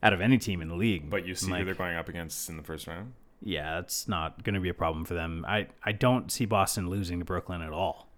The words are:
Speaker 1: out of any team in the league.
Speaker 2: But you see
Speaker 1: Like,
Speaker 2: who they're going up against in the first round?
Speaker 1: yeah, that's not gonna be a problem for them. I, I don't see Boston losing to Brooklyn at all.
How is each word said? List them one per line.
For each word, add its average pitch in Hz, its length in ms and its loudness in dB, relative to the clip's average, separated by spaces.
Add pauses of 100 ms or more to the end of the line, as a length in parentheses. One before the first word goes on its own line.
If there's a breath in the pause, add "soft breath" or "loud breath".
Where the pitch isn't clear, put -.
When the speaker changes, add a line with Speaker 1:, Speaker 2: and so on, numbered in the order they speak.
Speaker 1:
out 104 100 8
of 90 80 2
any 123 160 8
team 98 240 0
in 80 80 -4
the 85 60 -4
league. 87 340 2
Speaker 2:
But 85 160 0
you 90 100 -4
see 95 160 -2
Speaker 1:
Like, 90 80 0
Speaker 2:
who 90 60 0
they're 92 80 -2
going 90 240 -2
up 82 100 -4
against 85 420 -6
in 82 80 -8
the 80 60 -10
first 80 240 -8
round? 92 260 -8 (280)
Speaker 1:
yeah, 80 340 -2
that's - 320 -6
not 82 360 -2
gonna 101 180 0
be 92 80 0
a 85 40 -2
problem 82 320 0
for - 100 -6
them. 82 320 -4
I, 104 200 0 (160)
I 110 100 0
don't 123 380 4
see - 140 0
Boston 98 440 2
losing 90 300 -2
to 87 60 -4
Brooklyn 87 360 -4
at 78 120 -6
all. 85 340 -2 (100)